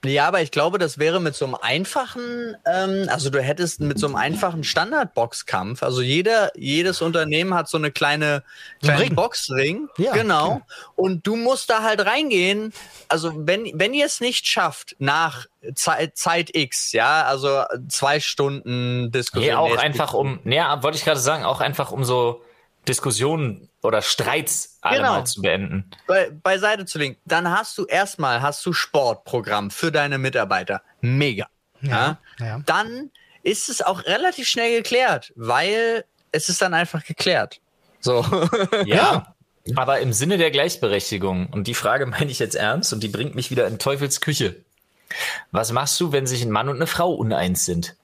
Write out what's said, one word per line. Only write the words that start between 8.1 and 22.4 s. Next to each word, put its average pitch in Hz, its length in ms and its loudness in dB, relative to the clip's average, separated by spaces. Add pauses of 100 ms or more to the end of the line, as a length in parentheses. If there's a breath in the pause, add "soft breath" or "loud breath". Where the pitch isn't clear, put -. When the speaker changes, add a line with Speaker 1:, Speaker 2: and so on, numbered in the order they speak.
Speaker 2:
So 143 100 2
ein 143 60 4
Speaker 1:
kleinen - 20 2 (120)
Speaker 2:
Ring. 147 40 0
Speaker 1:
Boxring. 170 760 0 (100)
Speaker 2:
Ja, 214 160 2
Speaker 1:
Genau. 185 400 2
Speaker 2:
genau. 269 80 -8 (340 loud breath)
Speaker 1:
Und 185 320 0
du 220 80 0
musst 247 340 0
da 220 140 2
halt 214 200 2
reingehen. 214 680 2 (360 loud breath)
Also 160 240 0 (140)
wenn, 196 280 0
wenn 196 200 0
ihr 285 120 4
es - 140 -4
nicht 240 280 -2
schafft, - 500 -2
nach 143 480 0 (300)
Zei-, 156 380 0
Zeit 170 420 0
X, - 340 -2
ja, 135 340 4
also 135 380 2 (260)
zwei 143 300 2
Stunden 123 960 -2
Diskussion. 123 340 -2
Speaker 3:
Nee, 139 80 2
auch 156 160 4
Speaker 1:
Nee, 117 80 2
Speaker 3:
einfach 143 360 0
um, 135 280 0
ja, 143 400 2
wollte 151 160 0
ich - 60 -6
gerade 147 160 2
sagen, 135 240 0
auch 113 160 0
einfach 143 320 -2
um 135 100 -4
so 120 400 2 (460 soft breath)